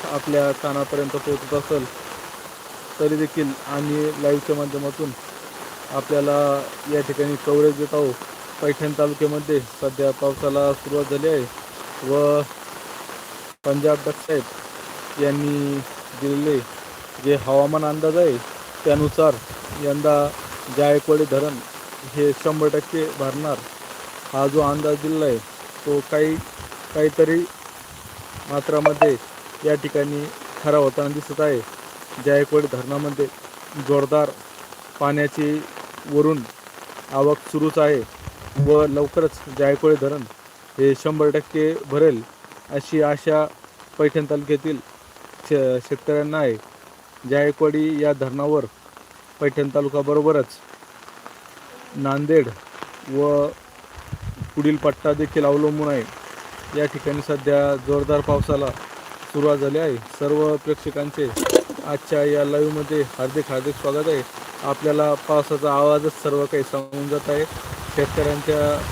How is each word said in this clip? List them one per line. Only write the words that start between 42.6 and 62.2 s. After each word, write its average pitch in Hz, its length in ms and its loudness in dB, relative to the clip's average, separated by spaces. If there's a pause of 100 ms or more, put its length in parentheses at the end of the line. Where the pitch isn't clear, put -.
अशी 147 320 0
आशा 151 440 2 (520)
पैठण 151 320 2
तालुक्यातील 147 460 0 (720)
शे-, 131 300 4
शेतकऱ्यांना 147 600 -2
आहे. 131 160 2 (760)
जायकवाडी 147 720 2
या 147 100 4
धरणावर 139 520 0 (760)
पैठण 143 340 0
तालुक्याबरोबरच 147 720 2 (1500)
नांदेड 143 520 4 (640)
व 143 360 2 (1080)
पुढील 147 200 2
पट्टा 147 360 0
देखील 147 320 0
अवलंबून 151 440 2
आहे. 135 140 0 (760)
या 147 80 2
ठिकाणी 143 340 -4
सध्या 143 560 2
जोरदार 143 440 2
पावसाला 143 500 2 (640)
सुरुवात 147 260 4
झाली 139 200 0
आहे. 151 180 0
सर्व 151 600 0
प्रेक्षकांचे 147 720 -4 (580)
आजच्या 147 380 0